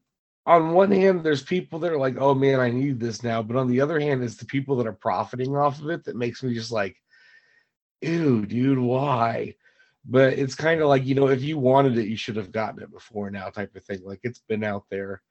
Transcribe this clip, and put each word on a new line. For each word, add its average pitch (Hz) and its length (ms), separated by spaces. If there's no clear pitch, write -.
on 160 260
one 196 200
hand, 190 320
there's 147 200
people 180 360
that 170 120
are 156 80
like, 135 180
"Oh 139 160
man, 135 260
I 123 120
need 131 280
this 113 240
now." 113 200
But 113 140
on 131 100
the 123 140
other 151 180
hand, 143 240
it's 117 140
the 123 80
people 139 320
that 117 100
are 107 60
profiting 117 600
off 143 240
of 151 100
it 165 160
that - 100
makes 120 280
me 127 100
just 113 180
like, 101 260
"Ew, 147 440
dude, 127 340
why?" 120 760
But 131 280
it's 135 220
kinda 156 320
like, 135 180
you 135 80
know, 135 140
if 131 160
you 151 160
wanted 131 380
it, 110 100
you 110 80
should 104 220
have 101 140
gotten 104 300
it 98 100
before 101 380
now 98 200
type 101 260
of 95 80
thing. 98 200
Like, 98 200
it's 120 160
been 107 240
out 101 260
there. 98 420